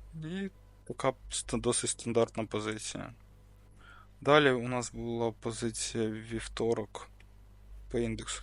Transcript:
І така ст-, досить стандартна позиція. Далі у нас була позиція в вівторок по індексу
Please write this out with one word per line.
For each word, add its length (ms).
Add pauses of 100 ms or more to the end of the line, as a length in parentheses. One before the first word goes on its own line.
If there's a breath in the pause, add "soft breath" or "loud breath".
(140)
І 360 (340)
така 280 (180)
ст-, 300
досить 300
стандартна 540
позиція. 680 (1080 loud breath)
Далі 300
у 180
нас 240
була 400
позиція 760
в 40
вівторок 960 (840)
по 80
індексу 440